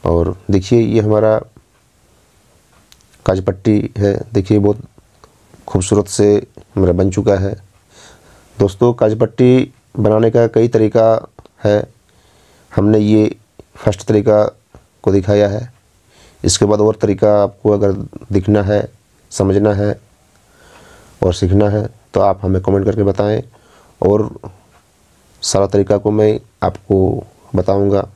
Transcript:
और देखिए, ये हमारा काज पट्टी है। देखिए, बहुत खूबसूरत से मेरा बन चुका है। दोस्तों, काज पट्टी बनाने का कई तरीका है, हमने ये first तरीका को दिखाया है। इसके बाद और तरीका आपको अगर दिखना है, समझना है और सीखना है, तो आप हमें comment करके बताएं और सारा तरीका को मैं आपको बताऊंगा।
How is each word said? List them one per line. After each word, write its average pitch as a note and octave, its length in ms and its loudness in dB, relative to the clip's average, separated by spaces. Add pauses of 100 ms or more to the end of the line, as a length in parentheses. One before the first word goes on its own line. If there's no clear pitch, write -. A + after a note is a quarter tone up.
और E2+ 300 0 (160)
देखिए, G2+ 300 2
ये A2 200 0
हमारा G#2+ 360 0 (1900)
काज F#2+ 200 -2
पट्टी G#2 520 -2
है। G2+ 160 0 (200)
देखिए, G#2 260 0
बहुत G#2 220 0 (840)
खूबसूरत G2 400 0
से G#2 400 0 (300)
मेरा F2+ 160 2
बन F#2+ 180 0
चुका G#2 240 0
है। G2 180 -4 (1040)
दोस्तों, G2+ 360 0
काज A2+ 260 -2
पट्टी B2 540 0 (260)
बनाने G#2+ 320 2
का A#2 160 2
कई A2+ 200 0
तरीका A2+ 600 0 (360)
है, G#2 200 0 (880)
हमने G#2+ 280 2
ये G#2+ 360 2 (400)
first - 280 -4
तरीका G#2+ 400 2 (600)
को F#2+ 80 0
दिखाया G2+ 360 2
है। A2 260 -8 (680)
इसके - 220 0
बाद G#2 140 0
और G#2 160 2
तरीका G#2 480 0
आपको G2+ 280 -2
अगर G2+ 200 0 (400)
दिखना G2+ 300 0
है, G2+ 260 -2 (440)
समझना G2+ 420 0
है G2+ 260 -4 (1200)
और F2+ 100 0
सीखना G2+ 360 0
है, G#2 160 -4 (280)
तो F#2+ 60 0
आप G2 240 0
हमें F#2 180 -2
comment G2 240 -2
करके G#2 180 -2
बताएं G#2 380 -2 (600)
और G#2 280 0 (1120)
सारा G2 240 0
तरीका G2+ 300 0
को G#2 140 -2
मैं G#2+ 280 0 (240)
आपको F#2+ 600 -2 (300)
बताऊंगा। G2 460 0 (140)